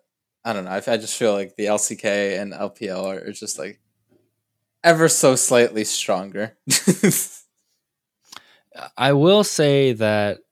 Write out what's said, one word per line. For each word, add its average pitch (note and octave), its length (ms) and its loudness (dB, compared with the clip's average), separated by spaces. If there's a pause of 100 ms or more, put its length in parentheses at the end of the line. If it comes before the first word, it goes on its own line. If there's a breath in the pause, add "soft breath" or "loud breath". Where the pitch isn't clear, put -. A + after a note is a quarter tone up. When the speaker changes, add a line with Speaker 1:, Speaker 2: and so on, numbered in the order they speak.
(440)
Speaker 1:
I A#2 80 -4
don't G2 120 -6
know. F#2 80 -10
I, F#2+ 60 -4
I A#2 180 -4
just A2 200 -8
feel A2 180 0
like G2 220 -6
the G#2 120 -4
L G#2 100 0
C - 160 -4
K G2+ 420 -2
and G2 160 -8
L F#2+ 160 -8
P G#2 200 -12
L F#2 180 -6
are, F#2+ 120 -8 (100)
are G#2 40 -12
just, - 280 -12
like, G2+ 180 -12 (1040)
ever E3 260 6
so C3+ 280 4
slightly A#2 480 2
stronger. G2 720 -6 (100)
<laughs> - 0 - (2250 soft breath)
Speaker 2:
I C3 160 2
will F#3 320 4
say C#3 480 2
that G#2+ 460 0 (140)